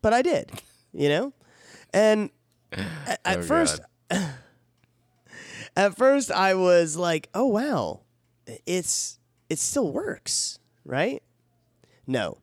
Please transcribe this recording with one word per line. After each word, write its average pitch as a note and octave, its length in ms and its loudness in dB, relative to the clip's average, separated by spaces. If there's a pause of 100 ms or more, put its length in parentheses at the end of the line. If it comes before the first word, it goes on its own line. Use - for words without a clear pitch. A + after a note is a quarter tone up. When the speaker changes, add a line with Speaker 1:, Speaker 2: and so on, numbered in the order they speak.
Speaker 1:
but A3 120 2
I B3 80 4
did, D#4+ 300 0 (420)
you C#3+ 160 2
know? A3 240 0 (600)
And G#3+ 360 4 (220)
Speaker 2:
<laughs> - 200 -20
Speaker 1:
a-, F3 560 -6
at F#3 120 0
Speaker 2:
Oh, - 20 -4
Speaker 1:
first, D4+ 400 0 (280)
Speaker 2:
God. F3 220 -2
Speaker 1:
<laughs> - 1400 -20
at G3 220 2
first C4+ 340 4
I F#3+ 220 2
was F3 420 4
like, E3+ 380 -2
"Oh, A3+ 140 0
wow. G#3 540 -2 (640)
It's, - 540 -4 (300)
it D#3+ 100 -4
still A#3+ 320 -2
works," - 680 -6 (260)
right? D#3 360 -4 (840)
No. A#2 360 -4